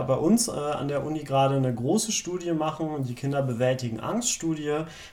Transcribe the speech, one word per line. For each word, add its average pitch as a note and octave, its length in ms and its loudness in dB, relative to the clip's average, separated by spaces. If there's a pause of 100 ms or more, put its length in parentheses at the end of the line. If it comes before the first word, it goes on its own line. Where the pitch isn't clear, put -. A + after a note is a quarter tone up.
bei C3 120 2
uns, F3+ 340 4
äh, - 20 -6
an D3 360 -2
der C#3+ 180 -2
Uni D3+ 180 -4
gerade C3+ 320 4
eine C3 180 2
große D#3+ 380 2
Studie F3 400 -4
machen, D#3 540 -2
die A#2+ 100 -6
Kinder C#3 280 -2
bewältigen B2 560 0
Angststudie, D#3 800 -2 (340)